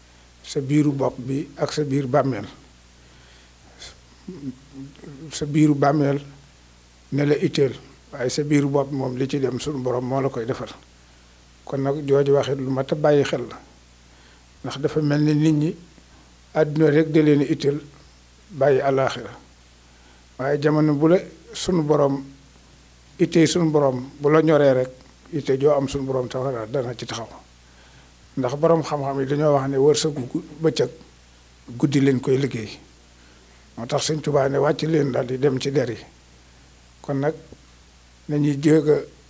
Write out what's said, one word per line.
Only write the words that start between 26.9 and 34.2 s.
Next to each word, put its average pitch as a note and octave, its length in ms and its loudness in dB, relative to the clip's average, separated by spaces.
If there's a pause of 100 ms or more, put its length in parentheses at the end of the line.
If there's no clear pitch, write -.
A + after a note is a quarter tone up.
ci A#2 120 -12
taxaw. A2 220 -10 (1080)
Ndax B2+ 200 -2
Borom E3 260 2
xam-xam C#3 380 -4
yi C3+ 60 -2
dañoo C#3+ 280 2
wax C3+ 160 0
ne C#3 80 -2
wërsëgu D3 500 2
gu-, E3 160 -6 (160)
bëccëg D#3+ 300 0 (880)
guddi C#3+ 220 2
leen C3+ 200 2
koy C3 160 0
liggéey. A#2 420 -6 (1000)
Moo A#2 80 -10
tax C#3 240 -2
Sëñ D#3 100 -2